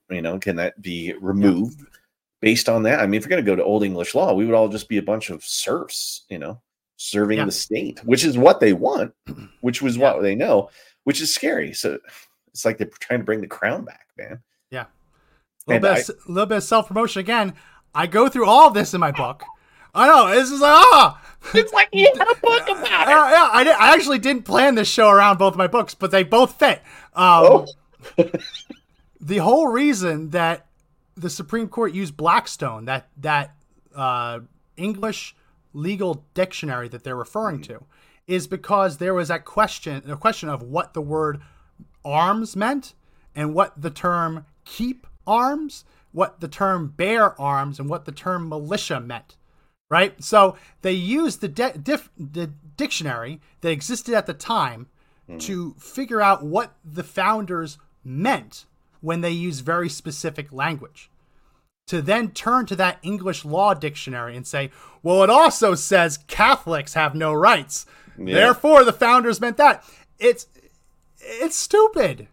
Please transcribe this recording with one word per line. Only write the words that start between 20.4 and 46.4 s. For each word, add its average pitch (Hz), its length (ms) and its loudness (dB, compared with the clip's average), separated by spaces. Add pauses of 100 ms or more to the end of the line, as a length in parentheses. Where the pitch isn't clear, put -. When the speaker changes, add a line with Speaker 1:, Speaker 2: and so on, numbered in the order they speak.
Speaker 2:
is 277 100 -8
like, 285 140 6
ah! 330 460 8 (320)
Speaker 1:
It's 440 180 2
like 403 220 4
you 392 140 6 (100)
had 403 100 2
a 466 140 2
book 466 220 2
about 339 440 -2
it. 277 40 4
Speaker 2:
Yeah, 294 200 6
yeah, 320 200 6
I 240 120 4
di-, 294 80 4
I 247 220 8
actually 285 240 2
didn't 254 280 -2
plan 254 280 4
this 220 140 0
show 220 240 6
around 202 260 8
both 190 180 2
my 180 120 0
books, 226 260 -2
but 185 160 -6
they 190 140 2
both 233 340 4
fit. 233 220 2 (360)
Um, 170 300 8
Speaker 1:
Oh. 147 220 8 (500)
<laughs> - 140 0 (880)
Speaker 2:
the 175 160 -6
whole 247 300 2
reason 185 640 -2
that 165 360 -4 (480)
the 170 140 -10
Supreme 208 380 -8
Court 214 260 -6
used 170 240 -10
Blackstone, 147 680 -4
that, 131 220 -8 (100)
that, 143 380 -6 (400)
uh, 123 440 -6 (380)
English 202 580 -10 (380)
legal 170 600 -6
dictionary 143 540 -6
that 117 160 -18
they're 127 120 -10
referring 165 440 -8
Speaker 1:
Mm-hmm. 135 140 -18
Speaker 2:
to, 110 120 -20 (400)
is 180 220 -6
because 190 500 -2
there 180 160 -4
was 175 140 -2
that 165 180 -8
question, 147 640 -6
a 147 80 -10
question 165 320 -6
of 131 140 -8
what 135 300 -8
the 165 80 -8
word 147 400 -6 (640)
arms 180 500 -2
meant 254 380 -4 (420)
and 151 180 -6
what 185 260 -2
the 160 100 -10
term 165 560 -4 (200)
keep 247 400 -10 (220)
arms, 269 560 -4 (280)
what - 300 -6